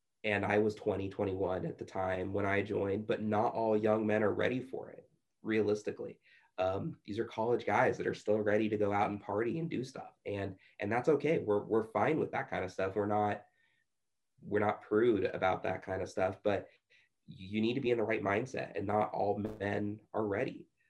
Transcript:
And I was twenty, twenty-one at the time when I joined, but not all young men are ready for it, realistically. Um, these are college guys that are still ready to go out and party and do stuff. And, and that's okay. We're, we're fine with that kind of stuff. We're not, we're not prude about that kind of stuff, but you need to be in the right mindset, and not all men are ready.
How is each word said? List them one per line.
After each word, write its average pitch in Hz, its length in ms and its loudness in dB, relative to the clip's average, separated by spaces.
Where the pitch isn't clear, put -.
And 101 220 0
I 101 140 4
was 107 160 2
twenty, 98 340 -2
twenty-one 95 560 -2
at 82 120 -6
the - 60 -8
time 92 480 -4
when 101 140 0
I 98 160 2
joined, 101 460 -2
but 107 140 0
not 107 340 2
all 110 200 2
young 107 320 2
men 107 160 4
are 98 100 4
ready 123 280 0
for - 280 -8
it, - 160 -18
realistically. 107 760 0
Um, 98 360 0
these 104 100 -4
are 113 80 0
college 113 400 0
guys 104 320 2
that 92 80 -4
are 92 80 0
still 104 240 2
ready 107 320 4
to 107 80 0
go 101 160 2
out 104 160 2
and 104 100 -4
party 110 380 -2
and 165 120 -4
do 117 140 -4
stuff. - 300 -12
And, 98 260 -4
and 104 120 -2
that's 120 180 2
okay. 147 300 2
We're, 104 240 2
we're 107 280 0
fine 127 280 2
with - 120 -2
that 120 180 -4
kind 92 140 -2
of 92 80 -6
stuff. 95 240 -2
We're 104 120 0
not, 104 340 0
we're 101 120 0
not 104 240 0
prude 107 500 4
about 92 300 0
that 92 200 -4
kind 95 200 -4
of 90 60 -6
stuff, 95 340 -2
but 101 240 0
you 98 320 -6
need 117 140 2
to 135 80 -2
be 120 80 0
in 120 80 4
the 110 60 0
right 110 200 0
mindset, 104 540 -2
and 98 80 -4
not 104 280 2
all 101 280 0
men 104 380 -2
are 107 140 0
ready. - 400 -4